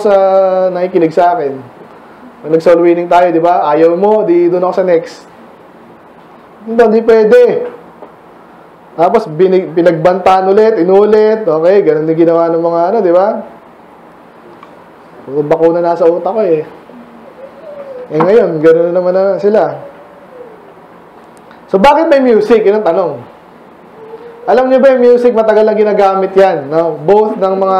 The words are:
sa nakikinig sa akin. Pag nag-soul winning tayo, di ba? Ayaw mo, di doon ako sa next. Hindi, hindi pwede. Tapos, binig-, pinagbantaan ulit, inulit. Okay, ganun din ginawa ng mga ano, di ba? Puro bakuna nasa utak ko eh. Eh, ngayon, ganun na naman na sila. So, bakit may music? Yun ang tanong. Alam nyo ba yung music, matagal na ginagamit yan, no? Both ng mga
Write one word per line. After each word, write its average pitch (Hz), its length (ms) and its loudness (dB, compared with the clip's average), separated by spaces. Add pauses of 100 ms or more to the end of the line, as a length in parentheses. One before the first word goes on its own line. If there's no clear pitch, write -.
sa 208 120 2 (600)
nakikinig 180 400 -2
sa 175 240 2
akin. 139 160 -6 (880)
Pag 151 80 -10
nag-soul 170 320 2
winning 175 280 0
tayo, 180 200 2
di 165 120 0
ba? 170 280 0
Ayaw 165 240 2
mo, 202 320 0
di 175 240 0
doon 180 160 -2
ako 180 80 -4
sa 185 120 -2
next. 165 360 -4 (1400)
Hindi, 233 160 0
hindi 220 240 2
pwede. 226 360 4 (1500)
Tapos, 190 340 0
binig-, 185 460 0
pinagbantaan 180 720 0
ulit, 214 320 2
inulit. 214 640 2
Okay, 165 380 2
ganun 156 240 -2
din 160 80 -2
ginawa 170 340 0
ng 165 140 -2
mga 170 160 -2 (100)
ano, 226 140 -2
di 170 100 2
ba? 185 140 2 (2000)
Puro 139 160 -4
bakuna 165 400 -2
nasa 170 240 -2
utak 175 260 -2
ko 220 100 -4
eh. 160 200 -2 (1500)
Eh, 151 80 -4
ngayon, 180 400 0
ganun 165 280 4
na - 40 -4
naman 180 200 -2
na 190 100 0 (180)
sila. 202 400 -2 (1800)
So, 196 160 -2
bakit 294 240 4
may 277 160 2
music? 226 400 2
Yun 202 160 0
ang 202 80 -4
tanong. 170 280 -2 (1300)
Alam 254 240 0
nyo 262 80 2
ba 269 160 4
yung 247 80 0
music, 240 320 2
matagal 220 320 2
na 214 80 0
ginagamit 190 560 0
yan, 180 400 0
no? 160 240 -2
Both 208 480 0
ng 190 160 -2
mga 190 220 -2